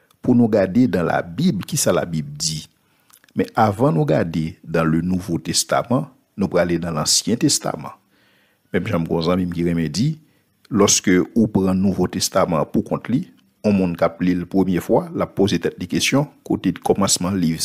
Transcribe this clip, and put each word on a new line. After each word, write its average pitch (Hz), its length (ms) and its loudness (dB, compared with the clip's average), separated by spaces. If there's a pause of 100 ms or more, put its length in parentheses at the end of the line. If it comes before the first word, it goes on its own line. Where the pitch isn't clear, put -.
(220)
pou 123 160 4
nou 240 80 6
gade 127 480 2
dan 85 160 0
la 69 160 -2
Bib, 101 400 -2
ki - 160 -4
sa 92 160 2
la 73 80 -2
Bib 76 320 -6
di. 78 300 -6 (680)
Men - 200 -2
avan 117 400 2
nou 151 80 0
gade 82 560 -2
dan 82 300 0
le 82 100 0
Nouvo 90 400 -2
Testaman, 117 640 -2 (320)
nou 98 120 0
pral 87 180 2
ale 87 140 0
dan 87 160 -6
Lansyen 82 440 0
Testaman. - 540 -2 (760)
Menm 90 160 -2
jan 87 120 0
m 82 80 -2
kon 82 160 0
zanmi 90 220 0
m 87 60 -4
ki 85 120 -2
renmen 85 280 0
di, 131 200 0 (560)
lòske 101 540 4
ou 110 300 0
pran 95 240 2
Nouvo 92 320 2
Testaman 90 600 0
pou - 160 -2
kont - 240 -4
li, 90 140 0 (420)
yon 104 140 4
moun 87 180 0
k - 80 0
ap - 160 -2
li 90 160 2
l 87 120 -4
premye 92 360 2
fwa, 160 240 2
l 87 160 -2
ap - 120 -8
poze 180 240 2
tèt - 200 -4
li 92 80 -10
kesyon, 147 400 0 (160)
kote - 320 -2
de - 80 -10
kòmansman 95 560 0
liv 80 240 0